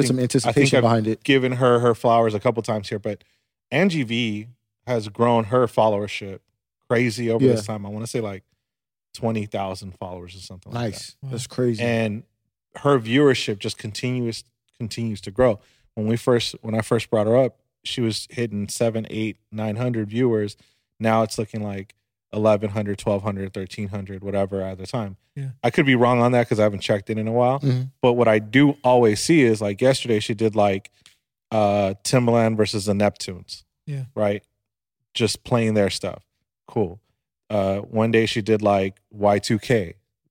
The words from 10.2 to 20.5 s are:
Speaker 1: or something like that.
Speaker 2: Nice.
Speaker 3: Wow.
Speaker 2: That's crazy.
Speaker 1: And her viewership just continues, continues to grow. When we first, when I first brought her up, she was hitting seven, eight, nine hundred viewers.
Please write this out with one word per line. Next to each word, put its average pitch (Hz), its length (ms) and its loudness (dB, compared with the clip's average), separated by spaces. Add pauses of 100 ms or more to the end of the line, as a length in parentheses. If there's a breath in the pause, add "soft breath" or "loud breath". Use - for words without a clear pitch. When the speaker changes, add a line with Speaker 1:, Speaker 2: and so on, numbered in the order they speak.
Speaker 1:
or - 40 -20
something 95 320 -18
like 117 200 -6
that. - 60 -14
Speaker 2:
Nice. - 240 -18
Speaker 3:
Wow. 135 100 -12
Speaker 2:
That's 123 140 -8
crazy. 120 360 -2
Speaker 1:
And 113 400 -2 (540)
her 143 220 2
viewership 120 600 2
just - 180 -8
continues, 120 680 -6 (340)
continues 113 440 -8
to 101 80 -14
grow. 117 300 2 (340)
When 107 120 -4
we 113 100 2
first, 120 460 0
when 110 120 -6
I 110 80 0
first - 280 -2
brought 107 160 2
her 113 100 4
up, 131 220 2 (260)
she - 160 -8
was 110 300 -4
hitting 104 380 -6
seven, 113 420 -2
eight, 110 260 -6 (140)
nine 107 260 -6
hundred 117 320 -4
viewers. 110 480 -2 (440)